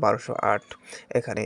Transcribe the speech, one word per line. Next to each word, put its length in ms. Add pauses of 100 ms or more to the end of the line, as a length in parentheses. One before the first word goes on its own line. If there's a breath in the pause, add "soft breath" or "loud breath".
বারোশো 300 (180)
আট। 120 (540 loud breath)
এখানে 280